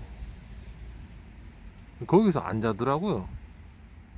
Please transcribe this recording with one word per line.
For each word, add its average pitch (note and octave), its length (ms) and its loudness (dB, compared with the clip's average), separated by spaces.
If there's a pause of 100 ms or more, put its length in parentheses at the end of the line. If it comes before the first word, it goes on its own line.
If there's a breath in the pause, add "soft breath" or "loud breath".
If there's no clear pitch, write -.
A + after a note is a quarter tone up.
(2000)
거기서 F#3 320 8
안 G#2+ 220 0
자더라고요. A#2+ 680 2 (880)